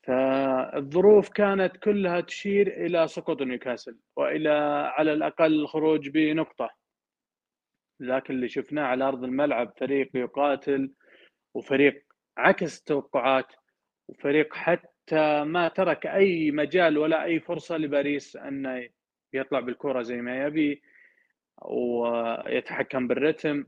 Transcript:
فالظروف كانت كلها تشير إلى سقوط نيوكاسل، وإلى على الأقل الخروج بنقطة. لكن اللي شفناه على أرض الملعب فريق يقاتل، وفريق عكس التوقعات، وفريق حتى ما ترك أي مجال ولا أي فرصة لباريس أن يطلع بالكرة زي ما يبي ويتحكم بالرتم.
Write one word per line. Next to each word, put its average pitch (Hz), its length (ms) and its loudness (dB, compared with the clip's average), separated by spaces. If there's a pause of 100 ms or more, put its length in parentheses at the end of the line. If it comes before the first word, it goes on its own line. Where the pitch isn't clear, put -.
فالظروف 135 1300 2
كانت 196 480 0
كلها 190 440 0
تشير 196 640 0
إلى 170 220 2
سقوط 160 340 -6
نيوكاسل، 123 560 -6 (180)
وإلى 151 340 0 (460)
على 156 160 2
الأقل 156 480 2
الخروج 151 480 0
بنقطة. 151 640 0 (1300)
لكن 131 340 -4
اللي 123 140 -2
شفناه 147 340 -4
على 131 220 0
أرض 131 200 -2
الملعب 127 520 0
فريق 135 380 -2
يقاتل، 135 760 -2 (640)
وفريق 135 500 2 (320)
عكس 165 420 2
التوقعات، 135 680 0 (600)
وفريق 151 460 0
حتى 156 920 0
ما 165 240 0
ترك 175 380 -2
أي 165 440 2
مجال 151 480 2
ولا 156 260 0
أي 165 160 -2
فرصة 165 360 -8
لباريس 143 600 -2
أن 127 520 -8 (440)
يطلع 135 280 -2
بالكرة 127 420 -4
زي 120 180 -6
ما 127 260 -4
يبي 147 360 -2 (800)
ويتحكم 120 1500 -4
بالرتم. 143 600 -2